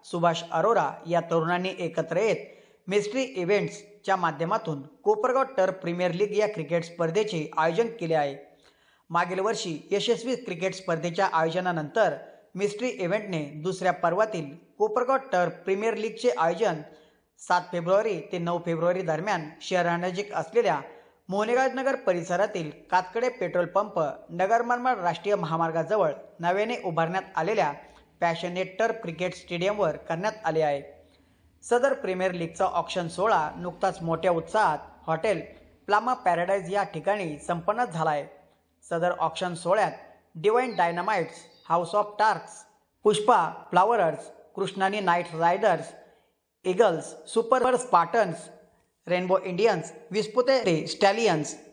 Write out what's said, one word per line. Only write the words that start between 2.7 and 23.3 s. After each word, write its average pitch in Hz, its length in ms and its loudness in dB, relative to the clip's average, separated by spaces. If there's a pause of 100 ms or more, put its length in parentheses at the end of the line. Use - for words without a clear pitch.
मिस्ट्री 208 360 0
इव्हेंट्सच्या 190 920 -2
माध्यमातून 165 680 -2
कोपरगाव 226 640 0
टर्फ 190 300 0
प्रीमियर 175 380 -2
लीग 202 200 0
या 208 160 2
क्रिकेट 165 360 -2
स्पर्धेचे 170 720 -2
आयोजन 170 300 2
केले 170 280 -2
आहे. 143 420 -2 (520)
मागील 175 300 0
वर्षी 190 520 -2
यशस्वी 233 440 0
क्रिकेट 185 400 -4
स्पर्धेच्या 170 580 -2
आयोजनानंतर 165 800 0 (420)
मिस्ट्री 202 340 -2
इव्हेंटने 190 500 -4
दुसऱ्या 170 540 -2
पर्वातील 170 840 -2
कोपरगाव 233 400 2
टर्फ 180 340 2
प्रीमियर 202 420 0
लीगचे 214 440 -2
आयोजन 175 360 2 (680)
सात 180 220 2 (100)
फेब्रुवारी 185 480 2
ते - 180 -8
नऊ 170 280 -2
फेब्रुवारी 175 360 0
दरम्यान 165 480 -2 (120)
शहरानजीक 180 720 -2
असलेल्या 170 460 0 (500)
मोहनेगाव 226 440 2
नगर 262 220 -2
परिसरातील 180 760 -2 (200)
कातकडे 202 380 0
पेट्रोल 175 360 -2